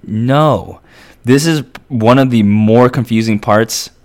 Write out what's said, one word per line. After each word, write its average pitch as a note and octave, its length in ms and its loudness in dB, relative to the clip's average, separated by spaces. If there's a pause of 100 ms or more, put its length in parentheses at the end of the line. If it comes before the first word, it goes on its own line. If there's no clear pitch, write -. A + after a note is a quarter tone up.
no. B2 760 -2 (420)
This C#3 220 2
is D#3 180 -2 (240)
one A#2+ 320 2
of C3 100 0
the A#2 140 0
more G#2+ 460 2
confusing A2 500 -2
parts. G#2+ 500 -2 (160)